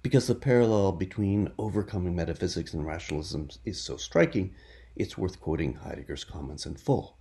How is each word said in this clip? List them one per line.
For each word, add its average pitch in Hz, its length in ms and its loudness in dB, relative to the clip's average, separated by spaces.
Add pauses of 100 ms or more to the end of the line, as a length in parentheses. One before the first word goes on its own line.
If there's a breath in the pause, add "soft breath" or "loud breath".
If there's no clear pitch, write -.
Because 131 280 4
the 123 60 4
parallel 113 580 6
between 98 640 0
overcoming 104 560 -2
metaphysics 85 580 -2
and 76 140 -4
rationalism 78 640 -6 (160)
is 104 160 -6
so - 160 -8
striking, 147 580 2 (400 loud breath)
it's - 240 -4
worth 90 220 -4
quoting 78 340 0
Heidegger's - 500 -10
comments 73 400 -10
in 71 120 -8
full. - 440 -2